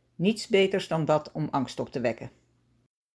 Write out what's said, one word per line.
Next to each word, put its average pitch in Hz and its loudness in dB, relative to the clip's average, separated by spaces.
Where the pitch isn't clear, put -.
Niets 214 0
beters 190 2
dan 160 0
dat 151 2
om 151 -4
angst 135 -2
op 123 -6
te 139 -6
wekken. 117 -2